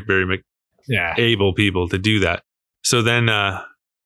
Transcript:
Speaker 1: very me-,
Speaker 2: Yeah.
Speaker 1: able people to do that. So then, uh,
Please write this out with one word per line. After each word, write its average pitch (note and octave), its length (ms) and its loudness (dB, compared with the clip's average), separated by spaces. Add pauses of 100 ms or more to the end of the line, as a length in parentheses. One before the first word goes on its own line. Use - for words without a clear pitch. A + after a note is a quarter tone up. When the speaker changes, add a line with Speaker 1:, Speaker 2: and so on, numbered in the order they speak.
Speaker 1:
very F#2+ 200 2
me-, F#2+ 160 -4 (460)
Speaker 2:
Yeah. F2 280 -2
Speaker 1:
able G#2+ 380 2
people F#2 340 0
to F#2+ 100 -2
do G#2 220 0
that. F2 220 0 (420)
So B2 180 0
then, A#2 260 2
uh, G2+ 340 -2 (440)